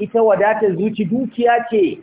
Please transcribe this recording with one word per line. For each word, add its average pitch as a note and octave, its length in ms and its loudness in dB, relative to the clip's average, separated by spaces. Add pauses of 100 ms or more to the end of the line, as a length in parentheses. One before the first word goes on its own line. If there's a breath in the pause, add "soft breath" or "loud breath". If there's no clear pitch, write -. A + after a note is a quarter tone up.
ita G#3+ 220 -4
wadatar G#3+ 520 2
zuci G#3+ 300 -4
dukiya A#3 640 -2
ce, G3+ 320 0